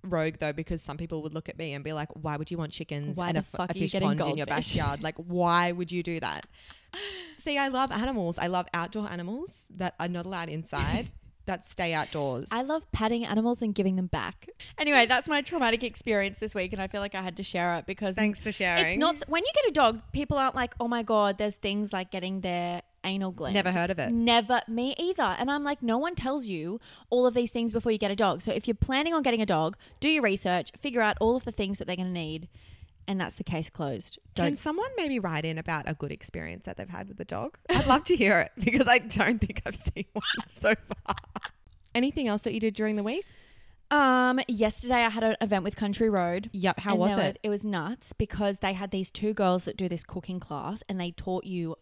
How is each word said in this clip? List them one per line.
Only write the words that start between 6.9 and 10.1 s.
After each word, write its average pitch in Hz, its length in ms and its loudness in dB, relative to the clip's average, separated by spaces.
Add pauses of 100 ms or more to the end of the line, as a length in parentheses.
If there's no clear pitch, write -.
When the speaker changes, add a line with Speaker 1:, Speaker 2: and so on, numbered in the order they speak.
Speaker 2:
<laughs> 370 440 -12
Speaker 1:
See, 285 200 -2
I 277 100 2
love 262 240 0
animals. 214 480 -2
I - 80 -2
love 180 260 0
outdoor 196 380 -4
animals 202 540 -8 (100)
that 185 240 -4
are 170 80 -2
not 175 180 -4